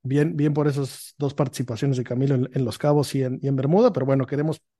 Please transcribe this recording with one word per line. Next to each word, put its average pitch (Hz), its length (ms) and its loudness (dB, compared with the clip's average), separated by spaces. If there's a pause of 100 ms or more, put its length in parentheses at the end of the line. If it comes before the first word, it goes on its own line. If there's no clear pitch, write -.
bien, 147 340 2
bien 147 180 2
por 147 140 2
esas 139 500 -4
dos 139 160 -2
participaciones 135 640 -2
de 123 80 -2
Camilo 135 300 0
en, 131 180 0
en 135 120 0
Los 113 140 -4
Cabos 147 360 2
y 135 80 0
en, 127 200 -4
y 139 60 -2
en 139 80 0
Bermuda, 175 360 4
pero 143 140 -2
bueno, 135 200 2
queremos 147 360 -2 (180)